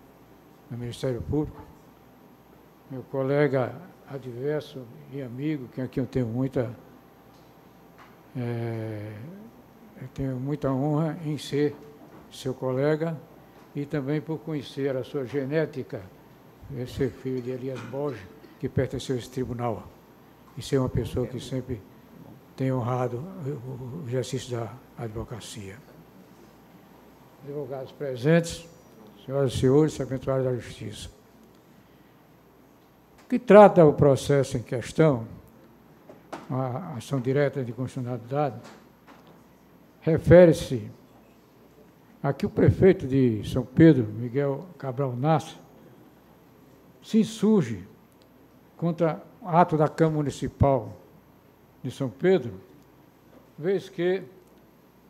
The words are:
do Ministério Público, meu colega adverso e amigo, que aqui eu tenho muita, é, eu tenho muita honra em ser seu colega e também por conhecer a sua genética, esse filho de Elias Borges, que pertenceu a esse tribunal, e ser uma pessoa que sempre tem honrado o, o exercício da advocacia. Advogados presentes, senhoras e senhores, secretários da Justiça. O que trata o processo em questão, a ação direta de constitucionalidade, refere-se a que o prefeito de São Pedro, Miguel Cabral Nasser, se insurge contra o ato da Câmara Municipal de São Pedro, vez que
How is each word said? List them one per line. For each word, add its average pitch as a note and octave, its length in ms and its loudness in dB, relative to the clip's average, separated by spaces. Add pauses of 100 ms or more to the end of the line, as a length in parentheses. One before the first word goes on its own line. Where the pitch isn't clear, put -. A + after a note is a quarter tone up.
(720)
do A#2+ 60 -10
Ministério A#2+ 460 -6
Público, C#3+ 400 -4 (1300)
meu C3 140 -10
colega C3+ 680 0 (320)
adverso C3 760 -8 (280)
e C#3 120 -12
amigo, C3 460 -6
que - 120 -10
aqui B2+ 200 -6
eu B2+ 60 -2
tenho B2+ 200 -2
muita, B2 440 -2 (1700)
é, A2+ 720 -6 (920)
eu C3 120 -14
tenho C3+ 220 -6
muita C3+ 360 -4
honra D3+ 540 0
em D3+ 100 -4
ser D3 400 -2 (560)
seu C3 220 -8
colega D3 680 -2 (560)
e C#3+ 80 -6
também C#3+ 340 -4
por D3+ 200 -8
conhecer C#3 580 -6
a B2+ 80 -4
sua C#3 220 -6
genética, C#3 760 -4 (720)
esse B2+ 340 -4
filho C3 340 -8
de B2 80 -8
Elias B2+ 320 -8
Borges, B2 400 -6 (360)
que - 80 -6
pertenceu C3 480 -2
a B2 40 -2
esse A2+ 100 -12
tribunal, A#2 580 -6 (720)
e A#2+ 60 -12
ser - 160 0
uma B2+ 100 0
pessoa B2 380 -4
que A#2 120 -8
sempre A#2+ 440 -8 (760)
tem C3 160 -2
honrado B2 460 -2
o, C#3 840 -10
o A#2+ 60 -12
exercício B2 480 -6
da A2+ 160 -8 (240)
advocacia. A2 800 -12 (1700)
Advogados C#3 480 -10
presentes, D3 760 0 (580)
senhoras C3+ 280 0
e - 60 -4
senhores, C#3 340 6
secretários C3 540 -4
da B2+ 80 -2
Justiça. - 560 -12 (2000)
O - 60 -20
que B3 100 0
trata G3 460 10
o D3 80 8
processo C#3 640 2
em A#2+ 60 -4
questão, B2+ 640 0 (1200)
a C3 460 -6
ação C3 240 -6
direta C3+ 420 0
de A#2 100 -8
constitucionalidade, B2 840 -6 (1500)
refere-se D#3 880 6 (1300)
a C#3 100 0
que - 140 -4
o - 40 -2
prefeito - 560 4
de B2+ 420 2
São B2 140 -2
Pedro, D3+ 420 8
Miguel B2 640 -4 (120)
Cabral C3 360 -4
Nasser, D3 440 0 (1400)
se - 180 2
insurge E3 640 2 (920)
contra E3 440 0 (200)
o G3+ 60 -14
ato E3+ 280 6
da D3+ 120 4
Câmara D#3+ 280 2
Municipal C3 800 0 (880)
de C3 60 -8
São C3+ 180 -4
Pedro, B2 460 0 (1040)
vez F3 320 -2
que F3+ 320 -2 (880)